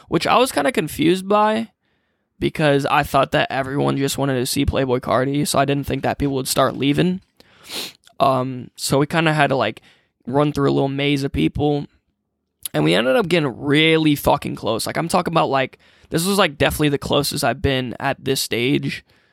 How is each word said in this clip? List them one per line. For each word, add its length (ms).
which 180
I 100
was 140
kinda 220
confused 560
by, 420
because 480
I 180
thought 280
that 180
everyone 460
just 220
wanted 180
to 100
see 200
Playboi 340
Carti, 480
so 100
I 80
didn't 220
think 160
that 160
people 160
would 140
start 260
leaving. 460
Um, 560
so 240
we 80
kinda 260
had 140
to, 80
like, 260
run 260
through 180
a 40
little 160
maze 340
of 80
people, 560
and 100
we 100
ended 220
up 140
getting 300
really 540
fucking 420
close. 300
Like, 120
I'm 100
talking 260
about, 160
like, 300
this 160
was, 120
like, 200
definitely 320
the 80
closest 460
I've 180
been 380
at 240
this 180
stage, 640